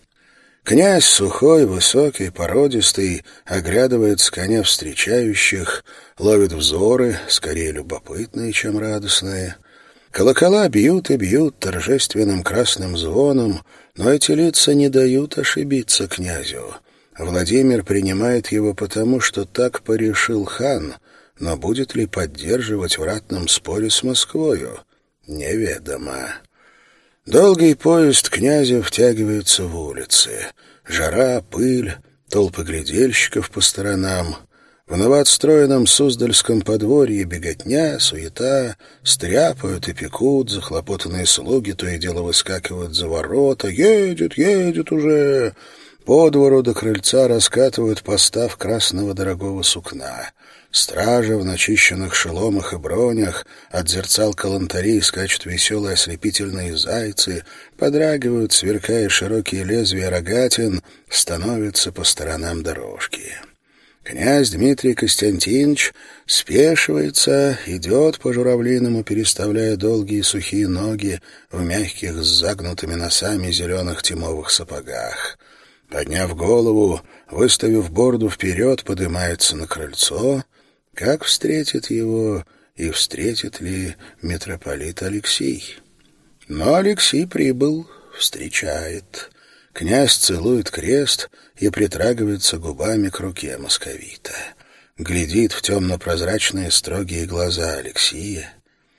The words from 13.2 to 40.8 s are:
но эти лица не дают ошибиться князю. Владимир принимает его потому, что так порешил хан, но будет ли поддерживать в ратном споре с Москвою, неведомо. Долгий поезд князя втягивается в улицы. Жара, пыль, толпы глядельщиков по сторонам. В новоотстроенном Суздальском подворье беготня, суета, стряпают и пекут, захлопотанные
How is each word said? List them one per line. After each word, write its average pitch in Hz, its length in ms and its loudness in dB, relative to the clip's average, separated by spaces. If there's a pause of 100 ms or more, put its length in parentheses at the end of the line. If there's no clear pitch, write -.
но 113 160 2
эти 147 220 4
лица 151 400 4
не 143 160 6
дают 131 480 2
ошибиться 143 680 0
князю. 69 680 -8 (420)
Владимир 92 680 2
принимает 101 680 0
его 107 220 0
потому, 110 480 0
что 98 240 -2
так - 360 -2
порешил 110 640 0
хан, 95 500 -4 (440)
но 82 180 -4
будет 113 380 -4
ли 117 100 0
поддерживать 95 920 -2
в - 60 -4
ратном 95 440 -4
споре 107 420 0
с - 140 0
Москвою, 127 800 -2 (440)
неведомо. 73 1120 -6 (880)
Долгий 165 500 6
поезд 160 540 4
князя 123 520 2
втягивается 107 840 2
в 85 140 -6
улицы. 64 680 -2 (400)
Жара, 117 540 0
пыль, 123 520 0 (340)
толпы 92 360 0
глядельщиков 82 880 0
по 101 100 -8
сторонам. 92 760 -2 (500)
В 82 100 -6
новоотстроенном 139 880 4
Суздальском 120 760 2
подворье 107 640 2
беготня, 107 760 -2
суета, 120 800 -2 (260)
стряпают 98 840 0
и 87 40 -6
пекут, 127 560 0
захлопотанные 90 800 -6